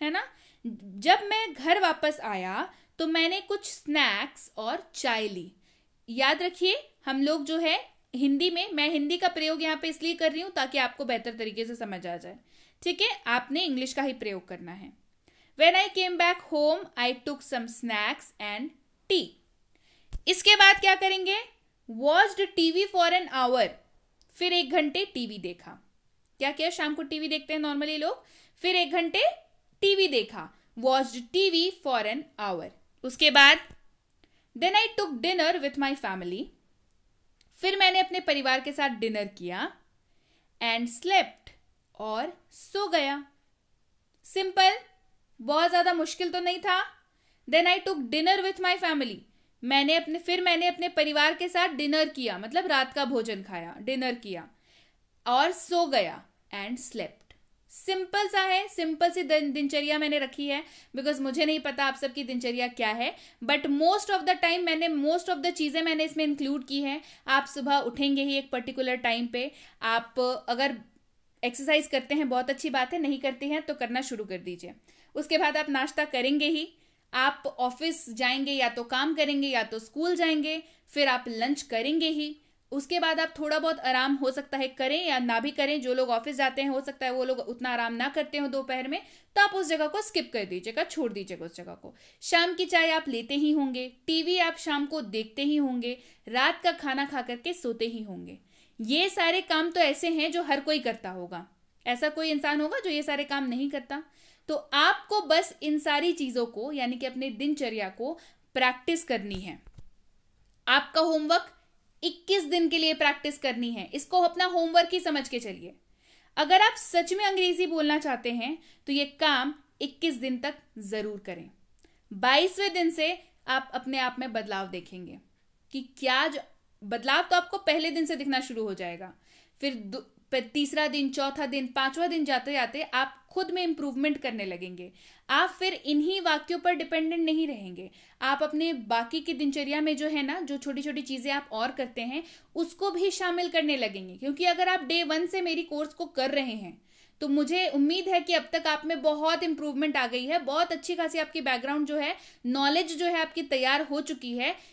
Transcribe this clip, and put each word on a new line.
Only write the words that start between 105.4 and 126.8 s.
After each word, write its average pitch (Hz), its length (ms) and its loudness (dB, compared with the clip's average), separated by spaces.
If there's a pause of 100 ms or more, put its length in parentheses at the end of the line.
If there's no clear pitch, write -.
इन 302 160 0
सारी 302 340 2
चीज़ों 254 340 -2
को, 233 260 -8
यानी 247 240 -2
कि 254 100 -6
अपने 262 240 -6
दिनचर्या 226 580 -2
को 269 320 -8 (340)
प्रैक्टिस 254 500 2
करनी 202 360 -4
है। 180 220 -12 (1080)
आपका 277 320 4
होमवर्क 320 540 2 (500)
इक्कीस 359 400 0
दिन 330 240 2
के 330 100 2
लिए 311 160 2
प्रैक्टिस 294 440 0
करनी 240 320 -2
है, 208 240 -8
इसको 359 260 0
अपना 349 240 2
होमवर्क 339 480 4
ही 359 80 0
समझ 294 280 -2
के 247 100 -4
चलिए। 185 360 -10 (600)
अगर 320 240 6
आप 427 160 6
सच 339 360 2
में 403 120 0
अंग्रेजी 370 420 2
बोलना 302 320 2
चाहते 247 340 -4
हैं 240 260 -4 (280)
तो 285 60 -4
ये 285 120 2
काम 285 500 0 (280)
इक्कीस 285 320 -2
दिन 247 240 -4
तक 285 160 -6 (240)
जरूर 208 420 -6
करें। 180 300 -12 (640)
बाईसवें 320 600 2
दिन 339 180 2
से 330 320 -2 (260)
आप 262 260 -2
अपने 262 240 -6
आप 254 200 -2
में 254 140 -8
बदलाव 202 340 -6
देखेंगे 180 520 -14 (540)
कि 269 80 -6 (180)
क्या 262 280 4
जो, 302 140 -4 (440)